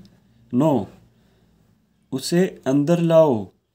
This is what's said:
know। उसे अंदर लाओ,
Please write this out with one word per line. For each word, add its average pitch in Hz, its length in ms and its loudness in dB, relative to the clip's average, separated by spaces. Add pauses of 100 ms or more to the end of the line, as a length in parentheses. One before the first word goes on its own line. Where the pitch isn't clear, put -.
(520)
know। 123 340 -2 (1300)
उसे 135 280 -2 (260)
अंदर 143 340 0
लाओ, 160 360 4 (380)